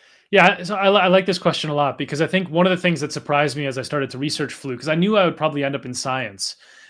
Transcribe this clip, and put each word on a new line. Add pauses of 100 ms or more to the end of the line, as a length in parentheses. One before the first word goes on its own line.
(320)
Yeah,
so
I,
I
like
this
question
a
lot,
because
I
think
one
of
the
things
that
surprised
me
as
I
started
to
research
flu,
'cause
I
knew
I
would
probably
end
up
in
science, (320)